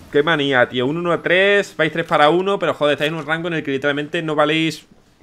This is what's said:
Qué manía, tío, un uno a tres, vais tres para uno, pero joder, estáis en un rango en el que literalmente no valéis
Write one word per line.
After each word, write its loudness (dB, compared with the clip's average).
Qué 2
manía, 2
tío, -2
un -2
uno -2
a -2
tres, 2
vais 0
tres -4
para 4
uno, 0
pero -2
joder, 0
estáis -2
en -8
un -8
rango -4
en -4
el -4
que -6
literalmente -2
no -4
valéis 0